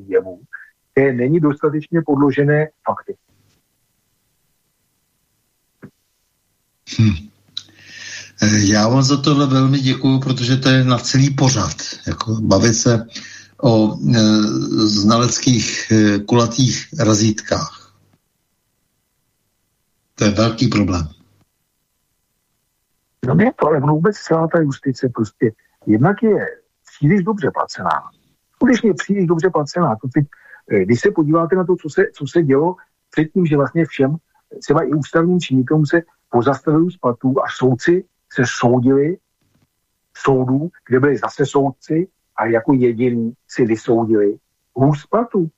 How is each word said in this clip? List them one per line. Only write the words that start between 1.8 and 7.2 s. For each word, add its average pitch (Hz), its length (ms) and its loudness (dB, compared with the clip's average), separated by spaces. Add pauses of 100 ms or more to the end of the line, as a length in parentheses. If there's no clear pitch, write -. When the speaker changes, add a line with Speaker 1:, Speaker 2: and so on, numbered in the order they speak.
Speaker 1:
podložené 143 680 0 (180)
fakty. - 320 -8 (3750)
Speaker 2:
Hm. 101 360 0 (1040)